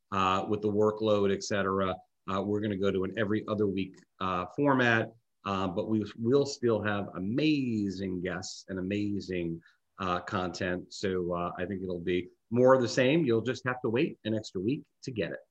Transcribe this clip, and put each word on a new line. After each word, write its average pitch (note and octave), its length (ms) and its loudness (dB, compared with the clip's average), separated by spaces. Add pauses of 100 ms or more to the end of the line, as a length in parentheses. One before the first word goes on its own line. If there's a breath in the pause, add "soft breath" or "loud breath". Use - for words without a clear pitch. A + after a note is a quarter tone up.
(100)
uh, F#2+ 380 2
with G#2 140 -2
the G#2+ 100 0
workload, G#2 640 4
et F#2+ 100 -4
cetera, F#2+ 500 0 (380)
uh, G2 80 0
we're G#2 200 0
gonna G#2 180 -2
go G2 120 2
to F#2+ 140 2
an F#2 140 -4
every G#2+ 280 0
other G#2+ 200 0
week, F#2+ 340 -2 (200)
uh, F#2 260 -2 (100)
format, B2 560 4 (320)
uh, F#2+ 240 0
but G2+ 220 -4
we A2 120 2 (140)
will C3 300 2
still A#2 340 0
have G2+ 360 -2
amazing G2+ 1040 0
guests F2+ 480 -6
and F#2+ 80 -6
amazing, F#2 840 -4 (400 soft breath)
uh, F2+ 200 -2
content. F2+ 680 -4
So, F#2 460 -2
uh, F2 240 -2
I F#2 80 -4
think F#2 160 -6
it'll F2+ 180 -6
be F2+ 300 -2 (200)
more B2+ 240 8
of C3 60 6
the A#2 80 0
same. C#3 380 4
You'll A2+ 160 2
just A#2+ 240 -4
have B2 160 -2
to A#2 80 0
wait D#3 340 0
an G#2+ 100 -2
extra G#2 260 -6
week C3+ 220 -2 (200)
to C3+ 100 -8
get F2+ 180 -2
it. C#2 80 -8 (120)